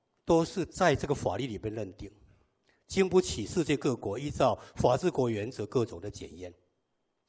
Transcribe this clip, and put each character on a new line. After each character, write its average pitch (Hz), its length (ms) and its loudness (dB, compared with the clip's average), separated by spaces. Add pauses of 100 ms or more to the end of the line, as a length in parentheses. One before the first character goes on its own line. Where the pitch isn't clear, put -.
(260)
都 165 200 6
是 165 200 -4
在 165 300 2
这 - 120 -4
个 139 80 0
法 98 220 -2
律 131 100 -4
里 104 100 -8
面 107 160 -6
认 104 200 -6
定， - 180 -16 (720)
经 190 240 2
不 180 100 6
起 127 280 -2
世 170 160 0
界 147 120 2
各 131 200 0
国 104 240 -6
依 147 100 -8
照 127 300 2 (160)
法 127 200 4
治 175 140 0
国 127 200 2
原 107 200 -4
则 113 160 -8
各 120 180 0
种 90 160 -6
的 101 120 -10
检 - 260 -16
验。 90 160 -14 (760)